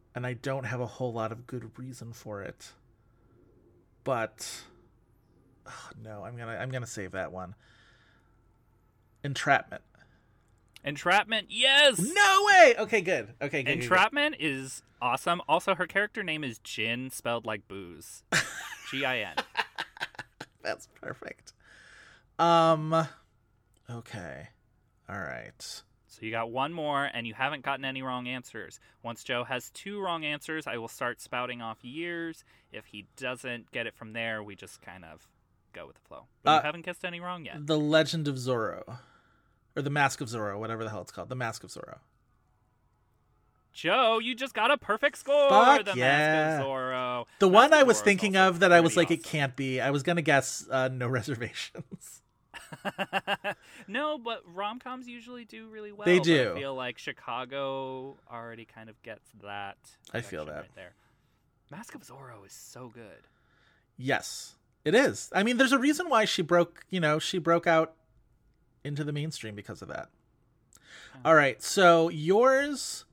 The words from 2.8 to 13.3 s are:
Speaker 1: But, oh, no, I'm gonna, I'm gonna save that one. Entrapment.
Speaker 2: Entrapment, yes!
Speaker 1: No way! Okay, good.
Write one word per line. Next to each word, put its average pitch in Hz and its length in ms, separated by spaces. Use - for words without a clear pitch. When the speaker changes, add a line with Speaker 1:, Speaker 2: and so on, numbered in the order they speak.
Speaker 1:
But, - 600
oh, - 220
no, 107 220
I'm 117 140
gonna, 117 200
I'm 123 120
gonna 127 180
save 95 240
that 90 200
one. 92 240
Entrapment. 139 580
Speaker 2:
Entrapment, 196 640
yes! 262 500
Speaker 1:
No 392 480
way! 339 300
Okay, 220 240
good. 147 280